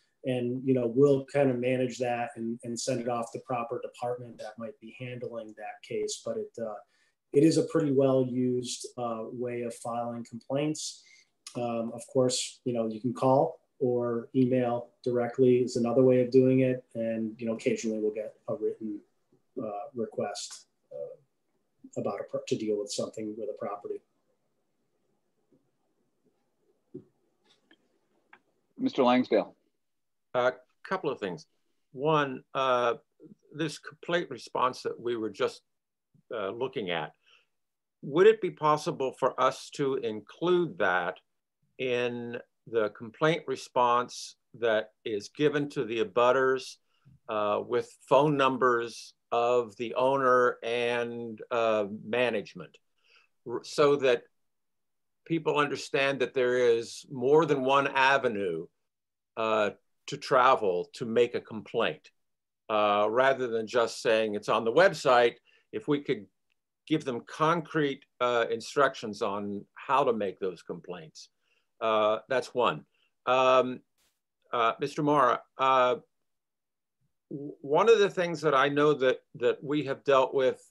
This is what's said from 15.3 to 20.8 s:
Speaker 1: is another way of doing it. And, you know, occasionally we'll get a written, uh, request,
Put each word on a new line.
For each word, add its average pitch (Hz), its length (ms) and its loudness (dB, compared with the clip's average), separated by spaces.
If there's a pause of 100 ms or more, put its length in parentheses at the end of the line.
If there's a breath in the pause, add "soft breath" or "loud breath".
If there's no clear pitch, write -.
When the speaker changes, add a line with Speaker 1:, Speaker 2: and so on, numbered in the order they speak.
Speaker 1:
is 123 180 0
another 127 280 4
way 127 180 6
of 123 100 0
doing 131 300 6
it. 127 240 0 (100)
And, 113 420 -4
you 120 80 -8
know, 113 80 -2
occasionally 110 460 -2
we'll 107 140 -2
get 110 200 -8 (140)
a 113 80 -4
written, 107 460 -6 (600)
uh, 104 320 -8
request, - 720 -6 (260)